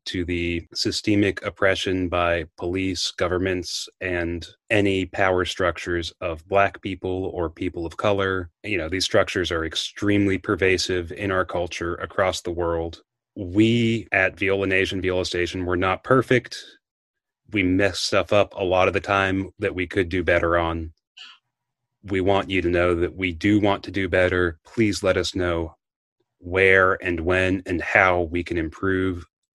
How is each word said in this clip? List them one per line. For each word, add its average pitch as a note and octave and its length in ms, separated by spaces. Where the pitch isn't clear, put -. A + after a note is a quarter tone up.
to F2+ 180
the E2+ 480
systemic G2+ 720
oppression F#2+ 640
by F2 360
police, F#2+ 540
governments, F#2 760
and E2+ 460
any G2 340
power F#2 400
structures F2 680
of E2 260
Black G2 340
people F#2 440
or E2 160
people F2 340
of E2 120
color. F#2+ 520
You G2+ 160
know, D#2+ 100
these F#2 160
structures F#2 460
are E2 120
extremely G2 760
pervasive F#2 720
in G2 180
our F#2 160
culture F2 480
across F#2 480
the - 100
world. E2+ 520
We A2 760
at F#2+ 280
Viola G2 260
Nation, F#2+ 360
Viola F2+ 240
Station, F2+ 420
we're F2+ 80
not F#2 280
perfect. B2+ 540
We G#2 100
mess F#2 380
stuff G2 340
up G2+ 220
a G2 80
lot F#2 240
of F#2 80
the G2 40
time F#2+ 600
that G2 160
we F2+ 100
could F2+ 240
do F2+ 140
better F2 340
on. E2 360
We G2 140
want G2 300
you F#2 120
to F2 80
know F2 260
that E2+ 200
we F#2 160
do G2+ 300
want G2 220
to - 80
do F#2+ 180
better. F2+ 560
Please G#2 380
let F#2 120
us F2+ 200
know E2+ 400
where F#2 600
and F2 200
when F#2 440
and - 160
how F#2 420
we E2+ 200
can F2 140
improve, F#2 680